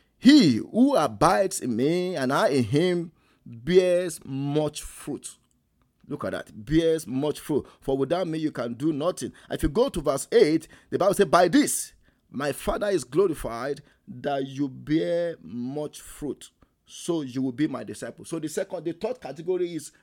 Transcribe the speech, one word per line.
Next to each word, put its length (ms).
He 380
who 400
abides 640
in 160
me, 400
and 160
I 160
in 160
him, 480
bears 800
much 560
fruit." 560
Look 160
at 80
that. 320
"Bears 420
much 340
fruit. 260
For 180
without 280
me, 120
you 120
can 240
do 180
nothing." 400
If 120
you 60
go 220
to 100
verse 320
eight, 360
the 100
Bible 160
says, 120
"By 220
this, 440
my 220
Father 360
is 160
glorified, 800
that 380
you 220
bear 720
much 580
fruit. 500
So 360
you 200
will 100
be 160
my 160
disciple." 400
So 140
the 100
second, 360
the 80
third 280
category 540
is 180